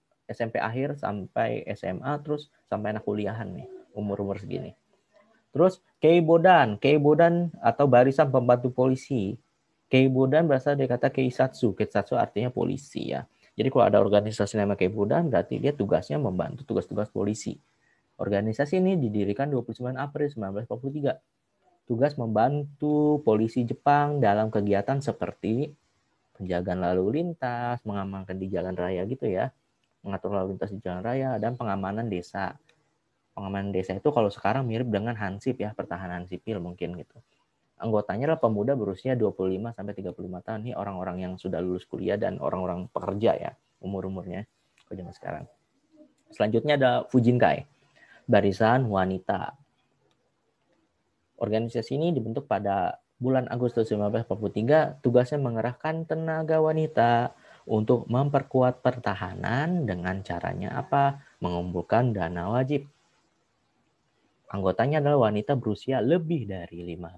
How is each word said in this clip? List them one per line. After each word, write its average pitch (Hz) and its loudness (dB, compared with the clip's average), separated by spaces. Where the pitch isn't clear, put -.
S - -10
M 117 -2
P - -6
akhir 131 -4
sampai 107 -4
S 104 -8
M 92 -6
A, 143 -4
terus 147 -8
sampai 104 -4
anak 107 -10
kuliahan 104 -4
nih, - -12
umur-umur 101 -4
segini. 92 -8
Terus 180 4
Keibodan, 165 6
Keibodan 156 4
atau 117 2
barisan 135 6
pembantu 123 4
polisi. 127 0
Keibodan 131 6
berasal 139 2
dari 131 0
kata 123 0
Keisatsu. 131 0
Keisatsu 107 -2
artinya 113 0
polisi - -4
ya. - -8
Jadi 117 0
kalau 127 6
ada 104 6
organisasi 104 2
nama 101 2
Keibodan, 110 0
berarti 90 0
dia 147 0
tugasnya 117 0
membantu 92 -4
tugas-tugas 104 -4
polisi. 104 -4
Organisasi 110 0
ini 185 2
didirikan 107 0
dua 127 0
puluh 117 -8
sembilan 127 -6
April 143 -4
sembilan 101 -6
belas 110 -6
empat 127 -8
puluh 135 -8
tiga. 139 -2
Tugas 139 0
membantu 147 0
polisi 113 2
Jepang 143 2
dalam 107 4
kegiatan 107 0
seperti 113 -2
penjagaan 90 -2
lalu 92 0
lintas, 120 -4
mengamankan 98 -8
di 95 -6
jalan 92 -4
raya 90 -2
gitu 117 -4
ya, 104 -2
mengatur 98 -6
lalu 95 -2
lintas 98 -6
di 95 -12
jalan 92 -8
raya, 131 -2
dan 110 -2
pengamanan 104 -4
desa. 95 -6
Pengamanan 98 -4
desa 95 -4
itu 98 0
kalau 113 2
sekarang 123 -2
mirip 120 -4
dengan 107 -2
hansip 104 -6
ya, 107 -8
pertahanan 90 -8
sipil 92 -8
mungkin 87 -8
gitu. - -18
Anggotanya 110 -2
adalah 156 0
pemuda 113 0
berusia 110 -2
dua 107 0
puluh 95 -2
lima 113 -10
sampai 101 -12
tiga 92 -8
puluh 92 -12
lima 90 -10
tahun. 107 -10
Ini 120 -8
orang-orang 92 -6
yang 92 -8
sudah 92 -6
lulus 90 -4
kuliah 95 -4
dan 98 -4
orang-orang 90 -4
pekerja - 0
ya, - -6
umur-umurnya 95 -8
kalau 95 -12
zaman 87 -14
sekarang. 78 -10
Selanjutnya 117 2
ada 127 4
Fujinkai, 120 4
barisan 110 4
wanita. 95 -2
Organisasi 113 -2
ini 170 0
dibentuk 113 -4
pada 98 -2
bulan 127 0
Agustus 120 0
sembilan 104 0
belas 113 0
empat 107 -4
puluh 104 -4
tiga, 127 4
tugasnya 127 2
mengerahkan 127 -4
tenaga 160 0
wanita 147 2
untuk 110 2
memperkuat 131 2
pertahanan 107 -2
dengan 92 -4
caranya 90 -6
apa? 139 0
Mengumpulkan 90 0
dana 87 -4
wajib. 135 -2
Anggotanya 101 0
adalah 143 4
wanita 107 0
berusia 117 -2
lebih 160 0
dari 87 -10
lima 87 -10